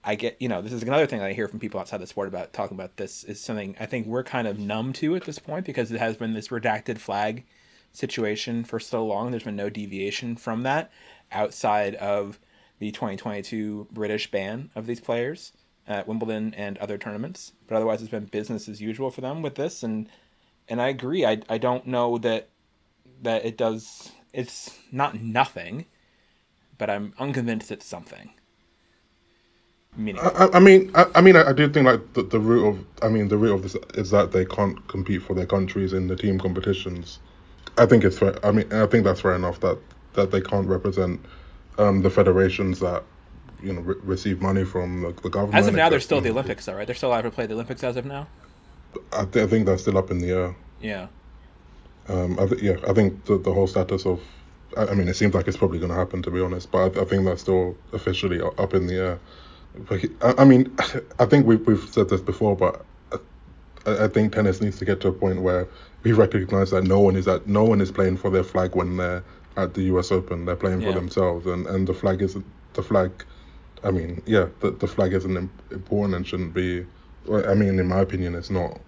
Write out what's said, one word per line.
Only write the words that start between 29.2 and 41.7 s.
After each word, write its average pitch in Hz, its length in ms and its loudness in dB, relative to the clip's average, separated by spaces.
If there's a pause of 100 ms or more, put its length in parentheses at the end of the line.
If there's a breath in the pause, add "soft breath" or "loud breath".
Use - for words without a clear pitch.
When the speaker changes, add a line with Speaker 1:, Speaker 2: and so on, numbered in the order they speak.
Speaker 1:
meaningful. 107 400 -2
Speaker 2:
I, 190 100 8
I, 185 100 2
I 180 40 2
mean, 190 340 8
I, 170 200 8
I 170 60 8
mean, 185 160 12
I, 143 140 8
I - 20 4
do 143 180 4
think, 143 160 6
like, 117 280 4
the, 117 100 2
the 110 160 0
root 110 280 4
of, 95 160 -2 (160)
I 110 80 2
mean, 107 200 2
the 104 100 2
root 107 160 4
of 95 80 -2
this 95 140 -8 (180)
is 95 160 -4
that 101 220 4
they 92 120 2
can't - 440 -2
compete 95 340 -2
for 95 120 -6
their 90 120 -2
countries 95 460 0
in 92 160 -2
the 92 80 -2
team 95 220 0
competitions. 92 840 -4 (580 soft breath)
I 120 80 10
think 104 180 8
it's 92 140 2
fair. 98 260 0
I 104 60 6
mean, 104 220 2
I 110 140 4
think 104 180 4
that's 92 160 2
fair 92 140 2
enough 90 260 -4
that, 90 180 0 (360)
that 98 180 2
they 98 80 2
can't 98 260 -2
represent, 92 580 -2 (540 loud breath)